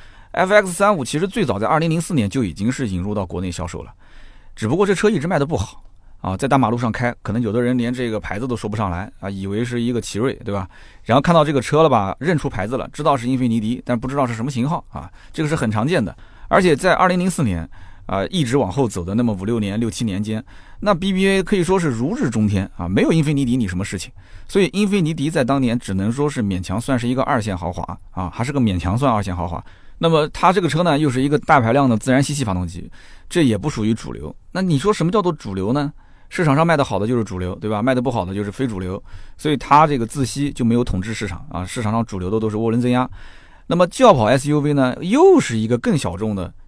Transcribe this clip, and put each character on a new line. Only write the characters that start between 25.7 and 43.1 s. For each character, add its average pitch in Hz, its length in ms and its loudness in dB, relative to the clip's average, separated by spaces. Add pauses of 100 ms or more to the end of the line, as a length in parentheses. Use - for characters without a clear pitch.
只 98 160 -6
能 95 160 0
说 143 180 0
是 139 140 -4
勉 95 200 -2
强 95 180 -4
算 127 180 -2
是 120 80 -2
一 123 80 0
个 127 80 0
二 135 180 0
线 101 160 -4
豪 87 160 -6
华 - 260 -8 (120)
啊， 92 180 -6
还 110 140 -6
是 135 100 -2
个 143 80 0
勉 101 180 2
强 101 200 0
算 131 140 2
二 104 100 2
线 95 120 -4
豪 87 120 -4
华。 87 180 -8 (340)
那 165 100 0
么 151 200 2
它 180 240 2
这 190 80 0
个 170 80 2
车 156 140 2
呢， 156 160 2
又 151 100 2
是 127 140 0
一 143 60 2
个 143 100 2
大 147 220 4
排 113 120 4
量 139 160 4
的 113 80 4
自 127 160 0
然 135 100 4
吸 143 120 -2
气 143 100 -2
发 107 80 0
动 90 140 -2
机， 85 240 -12 (380)
这 170 140 2
也 113 140 4
不 104 140 -4
属 107 140 -4
于 110 100 2
主 67 180 -8
流。 65 220 -12 (180)
那 175 80 -4
你 175 180 2
说 202 140 2
什 165 140 0
么 175 40 0
叫 208 120 2
做 175 100 0
主 107 220 -10
流 95 180 -2
呢？ 143 180 -2 (380)
市 - 160 -2
场 143 100 6
上 160 120 4
卖 165 100 4
得 139 80 2
好 104 140 -2
的 101 80 0
就 123 100 0
是 113 80 0
主 95 140 -6
流， 90 160 -4
对 95 160 -6
吧？ 104 100 -2
卖 127 140 2
得 127 80 2
不 131 80 -2
好 117 140 -2
的 95 100 -6
就 101 100 -2
是 101 60 -6
非 131 160 -4
主 104 140 -6
流。 92 220 -6 (360)
所 151 120 -2
以 143 60 2
它 147 300 6
这 147 100 0
个 117 80 -2
自 131 220 -2
吸 139 260 -4
就 131 120 -4
没 117 100 4
有 120 100 2
统 92 160 -2
治 110 140 -6
市 107 120 -6
场 82 220 -10
啊， 87 160 -8
市 - 160 -8
场 107 100 -2
上 117 140 0
主 104 140 -8
流 90 100 -4
的 110 100 0
都 110 120 -2
是 104 60 -4
涡 113 120 0
轮 117 140 2
增 123 80 2
压。 123 180 0 (600)